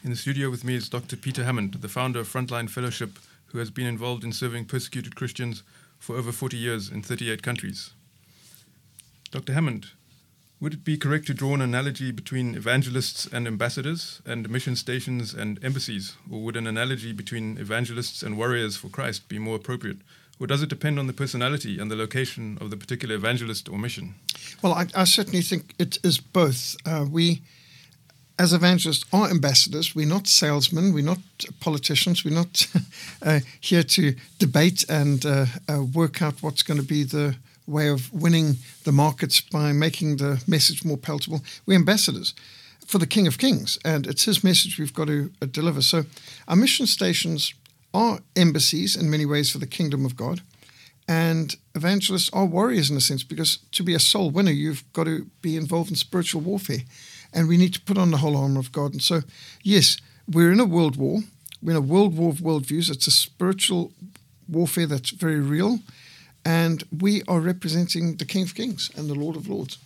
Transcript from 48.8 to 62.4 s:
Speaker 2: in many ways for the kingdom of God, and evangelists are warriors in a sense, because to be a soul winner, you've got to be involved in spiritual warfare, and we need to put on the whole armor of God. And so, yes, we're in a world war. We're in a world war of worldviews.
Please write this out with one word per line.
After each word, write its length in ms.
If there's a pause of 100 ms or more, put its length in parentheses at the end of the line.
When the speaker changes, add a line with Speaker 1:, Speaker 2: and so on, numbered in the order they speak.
Speaker 2:
in 140
many 160
ways 260
for 60
the 80
kingdom 400
of 100
God, 240 (640)
and 500 (180)
evangelists 580
are 140
warriors 440
in 60
a 60
sense, 200
because 360 (120)
to 120
be 100
a 60
soul 320
winner, 200
you've 440
got 100
to 220 (160)
be 160
involved 320
in 60
spiritual 440
warfare, 440 (500)
and 140
we 100
need 160
to 80
put 160
on 120
the 60
whole 180
armor 240
of 140
God. 200
And 100
so, 180 (420)
yes, 360 (280)
we're 240
in 100
a 40
world 320
war. 240 (420)
We're 100
in 40
a 60
world 340
war 140
of 80
worldviews. 520